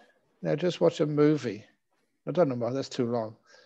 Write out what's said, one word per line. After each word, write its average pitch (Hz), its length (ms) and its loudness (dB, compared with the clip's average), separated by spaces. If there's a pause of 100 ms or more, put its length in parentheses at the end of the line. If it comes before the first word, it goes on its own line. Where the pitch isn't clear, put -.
(400)
You 170 100 -4
know, 156 60 0
just 160 240 -2
watch 170 200 2
a 156 60 2
movie. 147 580 2 (640)
I 143 40 -6
don't 151 200 2
know, 120 240 -2
that's 135 160 -6
too 123 160 -2
long, 117 300 -4 (300)